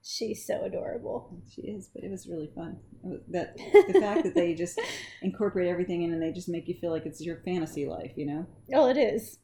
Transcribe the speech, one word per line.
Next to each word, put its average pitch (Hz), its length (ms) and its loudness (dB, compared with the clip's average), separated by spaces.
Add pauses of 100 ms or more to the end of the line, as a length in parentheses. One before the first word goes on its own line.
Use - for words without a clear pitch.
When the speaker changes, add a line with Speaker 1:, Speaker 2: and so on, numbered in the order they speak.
(120)
Speaker 1:
She's 220 360 -6
so - 160 -2
adorable. 190 760 -6 (140)
Speaker 2:
She - 80 -14
is, 196 320 -10
but - 100 -12
it 196 60 -8
was 190 180 -10
really 160 280 -6
fun. - 220 -10 (260)
It 185 40 -8
was - 120 -8 (100)
that, 170 280 -4
Speaker 1:
<laughs> - 360 8
Speaker 2:
the 349 60 10
fact 214 240 2
that 359 100 0
they 170 220 4
just 175 240 -4 (420)
incorporate 190 460 0
everything 180 340 2
in 170 100 2
and 165 100 0
they 160 100 0
just 180 180 -8
make 170 180 -4
you 175 140 -2
feel 175 80 0
like 160 160 -2
it's 151 160 -8
your 165 240 -6
fantasy 160 400 -2
life, - 300 -8
you - 100 -4
know? 151 220 -4 (260)
Speaker 1:
Oh, 262 160 8
it 254 80 4
is. 226 460 0